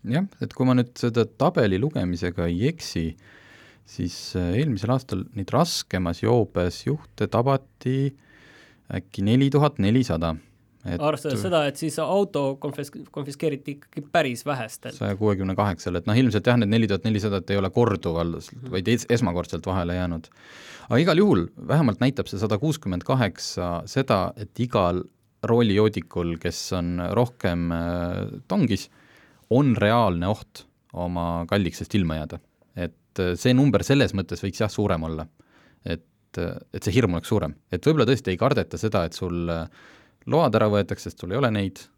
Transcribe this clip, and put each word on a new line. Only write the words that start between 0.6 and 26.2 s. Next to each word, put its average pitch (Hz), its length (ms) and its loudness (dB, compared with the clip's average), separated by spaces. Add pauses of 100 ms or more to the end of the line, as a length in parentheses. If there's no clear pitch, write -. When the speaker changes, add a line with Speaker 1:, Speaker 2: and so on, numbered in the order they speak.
Speaker 1:
ma 127 80 4
nüüd 123 200 2
seda 120 280 2
tabeli 113 560 2
lugemisega 90 680 -2
ei 90 200 0
eksi, 82 480 -4 (760)
siis, - 480 -8
äh, 87 220 0
eelmisel 127 340 -2
aastal 101 300 -4 (100)
neid 98 160 -6
raskemas 92 720 -2
joobes 107 640 0
juhte 127 420 -4
tabati 135 840 -2 (800)
äkki 95 320 -6
neli 131 240 4
tuhat 147 320 2
nelisada. 85 540 2 (500)
Et 87 160 -4
Speaker 2:
Arvestades 151 400 -2
seda, 170 260 2
et 139 80 -4
siis 156 240 -4
auto 160 640 0
konfis-, 143 300 -8 (200)
konfiskeeriti 139 640 -4
ikkagi - 280 -14 (100)
päris 135 320 0
vähestel. 123 480 -8
Speaker 1:
saja 101 240 -4
kuuekümne 98 400 0
kaheksal, 92 400 0
et 85 80 -4
noh, 104 100 2
ilmselt 117 320 2
jah, 123 140 4
need 101 80 0
neli 113 180 2
tuhat 98 160 -2
nelisada 104 460 0
ei 98 80 2
ole 95 120 0
korduval, 85 680 0
Speaker 2:
Mhm. - 340 -14
Speaker 1:
vaid 92 160 -2
es-, 117 220 0
esmakordselt 87 560 0
vahele 90 320 -2
jäänud. 85 320 -4 (600)
Aga 120 120 4
igal 170 160 4
juhul 160 300 4 (200)
vähemalt 123 320 2
näitab 123 300 0
see 101 100 -6
sada 104 180 0
kuuskümmend 101 460 -2
kaheksa 90 840 -2
seda, 107 520 0
et 104 220 -14
igal 95 440 2 (400)
roolijoodikul, 101 960 2